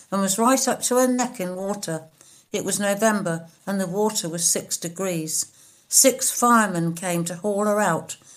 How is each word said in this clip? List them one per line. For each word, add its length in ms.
and 120
was 180
right 300
up 140
to 120
her 120
neck 340
in 160
water. 460
It 100
was 160
November 680
and 160
the 60
water 420
was 140
six 340
degrees. 720
Six 420
firemen 600
came 320
to 100
haul 300
her 140
out 360